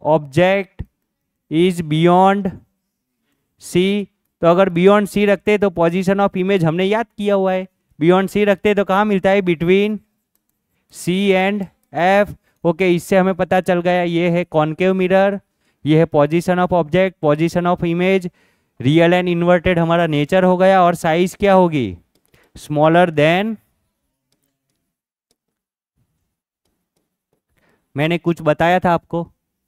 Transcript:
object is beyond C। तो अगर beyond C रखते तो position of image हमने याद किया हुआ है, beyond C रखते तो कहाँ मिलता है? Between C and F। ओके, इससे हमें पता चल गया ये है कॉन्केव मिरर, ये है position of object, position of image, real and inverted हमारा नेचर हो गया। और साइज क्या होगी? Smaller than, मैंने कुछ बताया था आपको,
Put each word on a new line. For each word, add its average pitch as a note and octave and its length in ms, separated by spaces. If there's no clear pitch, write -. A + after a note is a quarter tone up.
object D#3+ 840
is E3+ 360
beyond F3+ 640
C। G3 440
तो E3+ 40
अगर F#3 240
beyond F#3+ 380
C G3+ 200
रखते G3+ 300
तो G3 200
position F3+ 420
of G3 240
image F#3+ 200
हमने E3+ 200
याद G#3+ 240
किया G3+ 260
हुआ F#3+ 180
है, F#3 140
beyond F3+ 380
C G#3 100
रखते G3+ 280
तो G3 100
कहाँ G3+ 200
मिलता G3 260
है? G3+ 140
Between F#3 540
C F3 240
and F#3+ 280
F। F#3+ 380
ओके, F3 300
इससे F3 220
हमें F#3 180
पता F#3 260
चल F3+ 200
गया F3+ 220
ये E3+ 280
है F3 160
कॉन्केव D#3 480
मिरर, F#3+ 440
ये D#3 140
है E3 80
position D#3+ 520
of F3+ 160
object, F3 400
position D#3+ 420
of F3+ 200
image, F3+ 420
real E3 340
and F3+ 140
inverted F3 500
हमारा E3+ 280
नेचर D#3 380
हो F3+ 120
गया। F#3+ 260
और F3 120
साइज E3+ 400
क्या G3 200
होगी? D3+ 420
Smaller D#3+ 560
than, F3+ 440
मैंने D#3+ 220
कुछ E3+ 240
बताया E3 380
था F3+ 120
आपको, E3+ 340